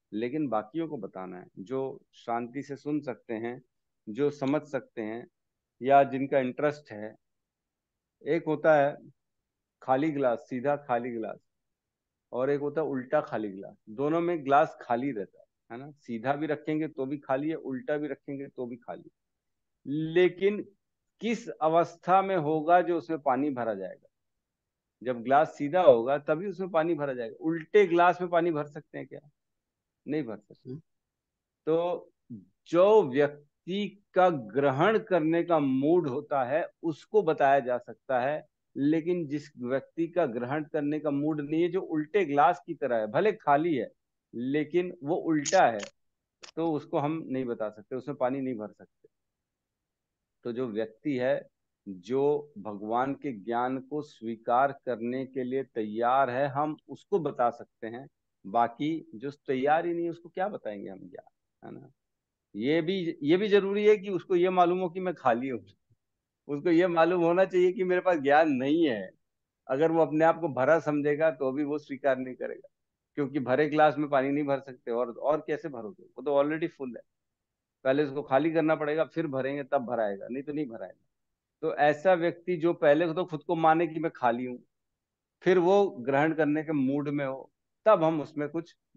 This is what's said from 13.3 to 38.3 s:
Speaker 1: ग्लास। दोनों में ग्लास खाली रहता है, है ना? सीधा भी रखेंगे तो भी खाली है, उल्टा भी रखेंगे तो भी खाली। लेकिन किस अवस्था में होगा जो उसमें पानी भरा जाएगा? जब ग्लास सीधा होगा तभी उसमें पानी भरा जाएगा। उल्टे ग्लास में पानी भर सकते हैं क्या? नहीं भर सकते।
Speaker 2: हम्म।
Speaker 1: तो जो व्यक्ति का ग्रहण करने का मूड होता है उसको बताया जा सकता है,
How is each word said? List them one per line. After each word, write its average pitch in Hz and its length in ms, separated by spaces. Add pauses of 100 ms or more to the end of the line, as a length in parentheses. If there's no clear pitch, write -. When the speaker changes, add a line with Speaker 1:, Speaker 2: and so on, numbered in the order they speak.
Speaker 1:
ग्लास। 95 260 (140)
दोनों 143 320
में 170 240
ग्लास 147 360
खाली 123 300
रहता 101 280
है, - 60 (260)
है 123 140
ना? 151 60
सीधा 123 420
भी 147 120
रखेंगे 151 420
तो - 180
भी 143 120
खाली 139 320
है, 160 60
उल्टा 131 420
भी 151 100
रखेंगे 139 400
तो 131 180
भी 120 100
खाली। - 340 (800)
लेकिन 180 760 (560)
किस 220 300
अवस्था 165 720
में 190 160
होगा 156 440
जो 170 160
उसमें 160 220
पानी 139 300
भरा 120 240
जाएगा? 92 340 (960)
जब 120 200
ग्लास 147 340
सीधा 147 240
होगा 135 360
तभी 156 300
उसमें 185 220
पानी 170 260
भरा 143 180
जाएगा। 117 260
उल्टे 165 480
ग्लास 175 340
में 180 80
पानी 170 220
भर 151 160
सकते 147 300
हैं 139 100
क्या? - 120 (880)
नहीं 147 160
भर 110 140
सकते। - 320
Speaker 2:
हम्म। 143 120 (840)
Speaker 1:
तो 170 440 (580)
जो 196 360
व्यक्ति 147 1000 (100)
का 185 160
ग्रहण 143 720
करने 170 440
का 170 160
मूड 147 480
होता 139 360
है 143 260 (140)
उसको 170 400
बताया 143 360
जा 123 180
सकता 123 440
है, 151 240 (320)